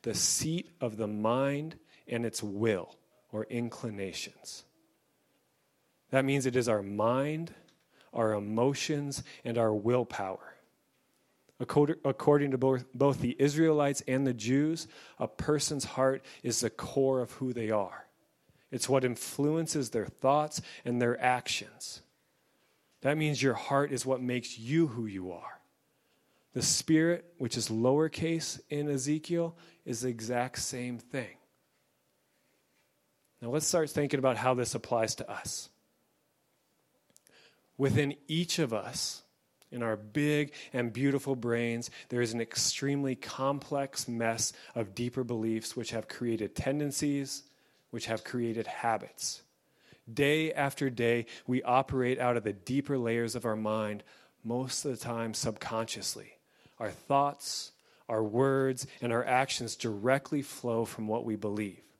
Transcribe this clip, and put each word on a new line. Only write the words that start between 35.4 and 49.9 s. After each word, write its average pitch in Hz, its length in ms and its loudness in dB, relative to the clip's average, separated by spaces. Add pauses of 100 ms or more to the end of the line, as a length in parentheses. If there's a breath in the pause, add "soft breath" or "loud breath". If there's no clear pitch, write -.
Within 139 380 4 (120)
each 170 320 0
of 123 140 2
us, - 480 -4 (480)
in 120 140 -4
our 110 140 0
big 147 560 0 (180 loud breath)
and 120 220 -2
beautiful 135 420 2
brains, 117 560 0 (160 loud breath)
there 123 140 0
is 117 120 2
an 120 60 -2
extremely 139 760 0
complex 139 920 -4
mess 113 460 0 (200 loud breath)
of 101 220 -4
deeper 120 300 -2
beliefs 110 500 -2
which 117 160 -6
have 113 160 -4
created 113 480 -2
tendencies, 143 880 -2 (460 soft breath)
which 117 160 -8
have 113 180 -4
created 117 440 -2
habits. - 760 -4 (680 soft breath)